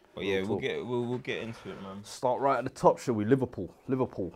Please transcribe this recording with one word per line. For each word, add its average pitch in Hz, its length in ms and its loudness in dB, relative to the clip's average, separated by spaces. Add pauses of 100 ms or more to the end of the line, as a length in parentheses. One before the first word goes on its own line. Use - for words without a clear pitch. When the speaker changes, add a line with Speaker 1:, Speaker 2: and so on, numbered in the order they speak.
(140)
Speaker 1:
But - 80 -10
Speaker 2:
real 98 80 0
Speaker 1:
yeah, 95 100 4
we'll 95 80 0
Speaker 2:
talk. 98 120 0
Speaker 1:
get, 87 260 -2
we'll, 120 200 0
we'll 123 120 0
get 113 240 -4
into 113 280 -10
it, 95 120 -10
man. 98 220 -10
Speaker 2:
Start 123 360 0
right 139 180 4
at 123 60 -2
the 131 60 -4
top, - 280 6
shall 123 160 0
we? 104 100 2
Liverpool, 113 480 -2 (160)
Liverpool. 120 460 -2